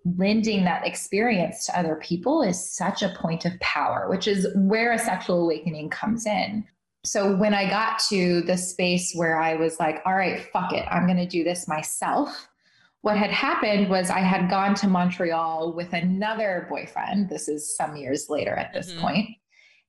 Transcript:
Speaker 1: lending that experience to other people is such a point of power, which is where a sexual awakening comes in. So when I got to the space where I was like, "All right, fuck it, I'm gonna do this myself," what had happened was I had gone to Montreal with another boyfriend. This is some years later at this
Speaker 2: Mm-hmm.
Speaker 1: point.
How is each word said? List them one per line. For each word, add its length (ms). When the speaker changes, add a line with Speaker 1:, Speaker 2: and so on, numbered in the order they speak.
Speaker 1:
lending 460
that 240
experience 800
to 100
other 200
people 440
is 340
such 280
a 160
point 260
of 140
power, 500
which 180
is 280
where 360
a 80
sexual 440
awakening 480
comes 340
in. 400
So 300
when 180
I 160
got 300
to 320
the 160
space 580
where 240
I 160
was 240
like, 260
"All 100
right, 260
fuck 220
it, 160
I'm 180
gonna 200
do 160
this 240
myself," 800
what 160
had 140
happened 580
was 200
I 100
had 300
gone 260
to 120
Montreal 880
with 180
another 760
boyfriend. 600
This 180
is 280
some 200
years 340
later 260
at 180
this 180
Speaker 2:
Mm-hmm. 100
Speaker 1:
point. 280